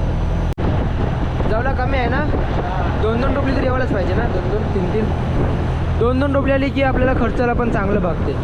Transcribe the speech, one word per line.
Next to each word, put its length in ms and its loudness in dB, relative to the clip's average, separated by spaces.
जवला 220 0
कमी 260 0
आहे 100 0
ना, 140 0
दोन 200 2
दोन 140 2
टोपली 220 0
तरी 80 0
यावंच 280 0
पाहिजे 200 0
ना, 100 2
दोन 260 -2
दोन 120 0
तीन 180 0
तीन, 120 0
दोन 200 2
दोन 140 0
टोपली 180 2
आली 180 2
की 140 0
आपल्याला 360 2
खर्चाला 340 2
पण 160 0
चांगलं 320 0
भागते. 320 -2